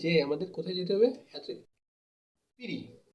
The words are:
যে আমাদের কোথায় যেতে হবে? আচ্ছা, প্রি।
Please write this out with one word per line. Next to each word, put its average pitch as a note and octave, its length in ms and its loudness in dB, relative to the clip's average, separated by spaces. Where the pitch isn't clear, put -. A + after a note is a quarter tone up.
যে E3 80 2
আমাদের D3+ 280 -2
কোথায় F3+ 240 -6
যেতে F3+ 160 -2
হবে? A3+ 140 6
আচ্ছা, C3 180 -12
প্রি। G3 200 -8